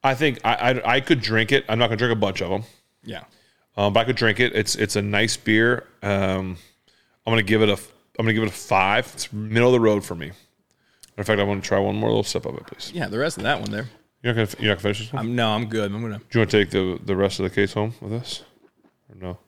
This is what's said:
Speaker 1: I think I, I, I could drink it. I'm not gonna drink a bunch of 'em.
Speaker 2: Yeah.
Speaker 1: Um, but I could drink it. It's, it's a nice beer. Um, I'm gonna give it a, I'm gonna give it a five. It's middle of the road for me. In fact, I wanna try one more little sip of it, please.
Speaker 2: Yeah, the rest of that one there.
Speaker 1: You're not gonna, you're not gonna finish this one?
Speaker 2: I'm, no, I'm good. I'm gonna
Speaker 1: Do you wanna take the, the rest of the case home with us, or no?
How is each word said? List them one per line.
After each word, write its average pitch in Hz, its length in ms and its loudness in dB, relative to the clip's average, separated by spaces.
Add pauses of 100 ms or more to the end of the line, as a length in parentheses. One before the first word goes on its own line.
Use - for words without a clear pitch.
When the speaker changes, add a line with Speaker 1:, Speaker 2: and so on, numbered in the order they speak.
Speaker 1:
I 135 100 2
think 135 300 0
I, 113 100 4 (300)
I, 120 120 4
I 139 40 2
could 135 220 2
drink 110 300 2
it. 135 180 2
I'm 110 80 2
not 120 80 6
gonna 113 100 0
drink 117 160 2
a 110 80 2
bunch 95 220 0
of 87 100 -2
'em. 107 120 -2 (380)
Speaker 2:
Yeah. 95 200 -12 (560)
Speaker 1:
Um, 101 160 2
but 117 60 6
I 113 40 2
could 120 120 -2
drink 110 240 0
it. 123 140 0
It's, 107 220 0
it's 107 200 -2
a 107 40 0
nice 104 380 -2
beer. 117 480 2 (160)
Um, 95 560 -2 (680)
I'm 113 60 -2
gonna 113 100 4
give 107 200 4
it 107 80 6
a, 101 80 0 (400)
I'm 113 80 0
gonna 113 80 2
give 110 80 0
it 107 80 0
a - 20 -14
five. 98 600 0
It's - 180 -10
middle 110 360 2
of 127 40 6
the 123 80 6
road 104 240 4
for - 100 -10
me. 82 180 -10 (840)
In 104 80 -6
fact, 104 160 2
I 101 40 4
wanna 98 180 -2
try 98 160 0
one 98 180 0
more 107 140 0
little 107 140 2
sip - 200 -4
of - 120 -8
it, - 100 -14
please. - 280 -14
Speaker 2:
Yeah, 165 140 -6
the 107 100 -6
rest 151 200 -4
of - 60 -8
that 131 140 0
one 104 120 -6
there. 107 180 -8 (340)
Speaker 1:
You're 120 120 -2
not 110 200 0
gonna, - 80 -10
you're 104 120 2
not 90 80 -6
gonna 104 120 0
finish 107 40 -8
this 110 160 -10
one? 110 100 -4
Speaker 2:
I'm, 117 100 -6
no, 120 140 0
I'm 107 160 -2
good. 107 260 -4
I'm 107 120 -8
gonna 107 160 -8
Speaker 1:
Do - 140 -18
you 117 80 2
wanna 107 100 2
take 104 180 4
the, 92 340 -2
the 95 140 -2
rest 95 240 0
of 101 40 0
the 90 100 -2
case 101 180 0
home 110 300 -4
with 101 100 -8
us, - 300 -10 (680)
or - 80 -20
no? 92 320 -10